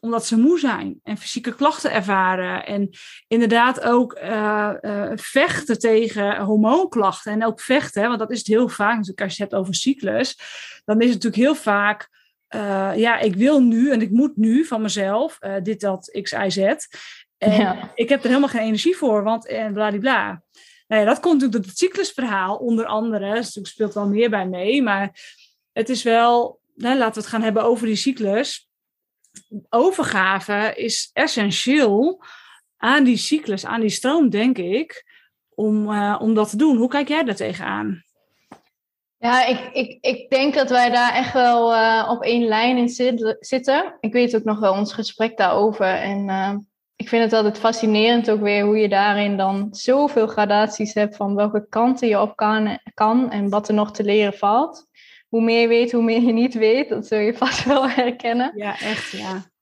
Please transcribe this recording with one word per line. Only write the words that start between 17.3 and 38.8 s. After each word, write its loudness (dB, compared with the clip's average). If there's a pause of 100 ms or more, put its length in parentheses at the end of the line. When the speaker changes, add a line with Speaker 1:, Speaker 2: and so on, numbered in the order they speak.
Speaker 1:
En 2
Speaker 2:
Ja. 0
Speaker 1:
ik -2
heb 2
er -2
helemaal 2
geen -2
energie 0
voor, 0
want, -2
en -6
bladibla." -2 (440)
Nou 2
ja, 4
dat 2
komt 2
natuurlijk 0
door -12
het -12
cyclusverhaal, -2
onder -2
andere. -2
Dus -2
natuurlijk -12
speelt -4
wel -2
meer 2
bij -2
mee, -2
maar -4 (360)
het -4
is -4
wel, 2 (140)
nou, -2
laten 0
we -8
het -10
gaan -4
hebben 0
over 0
die 0
cyclus. -2 (1000)
Overgave 0
is -6
essentieel 0 (540)
aan 2
die 4
cyclus, -4
aan -2
die 0
stroom, 2
denk 0
ik, -4 (500)
om, 0
eh, 0
om 2
dat 2
te -6
doen. 4
Hoe 2
kijk -2
jij 0
daar -4
tegenaan? -6 (1120)